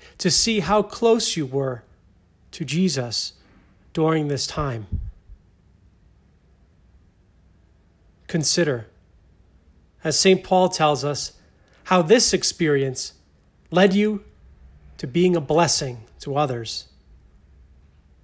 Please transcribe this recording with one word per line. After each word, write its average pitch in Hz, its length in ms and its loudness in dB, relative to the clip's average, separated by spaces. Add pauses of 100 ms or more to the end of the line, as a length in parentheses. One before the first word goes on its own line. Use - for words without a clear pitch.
(180)
to 185 140 0
see 220 300 2
how 196 200 2
close 226 540 0
you 151 100 -4
were 131 380 -6 (680)
to - 120 -12
Jesus 135 720 -2 (580)
during 156 380 0
this 135 180 -4
time. 123 400 -6 (3500)
Consider, 147 600 -2 (1120)
as 156 160 -2
Saint 190 280 4
Paul 185 240 2
tells 147 340 0
us, 143 300 -6 (520)
how 185 160 4
this 202 320 4
experience 139 800 -2 (560)
led 185 240 4
you 208 300 0 (760)
to 151 100 -10
being 175 280 2
a 165 60 0
blessing 139 640 0 (180)
to 139 160 -6
others, 123 500 -4 (1400)